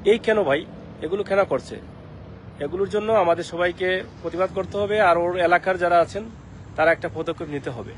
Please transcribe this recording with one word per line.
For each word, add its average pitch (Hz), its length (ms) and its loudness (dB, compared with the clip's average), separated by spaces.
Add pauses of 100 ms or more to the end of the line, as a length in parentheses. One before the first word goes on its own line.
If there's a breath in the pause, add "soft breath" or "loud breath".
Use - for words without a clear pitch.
এই 220 140 6
কেন 214 240 2
ভাই? 147 220 2 (380)
এগুলো 185 200 -2
কেন 196 220 2
করছে? 123 320 -2 (840)
এগুলোর 180 280 -2
জন্য 208 240 0
আমাদের 170 320 4
সবাইকে 180 580 -2 (200)
প্রতিবাদ 175 320 -2
করতে 190 240 -4
হবে, 208 220 0
আর 175 180 6
ওর 175 200 0
এলাকার 175 400 4
যারা 175 220 4
আছেন, 190 220 0 (540)
তারা 160 160 4
একটা 160 220 -2
পদক্ষেপ 160 340 -6
নিতে 143 220 -6
হবে। 113 280 -10